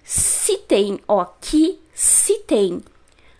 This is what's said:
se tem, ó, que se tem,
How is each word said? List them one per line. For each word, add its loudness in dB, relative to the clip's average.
se -2
tem, -2
ó, 0
que 0
se 0
tem, -2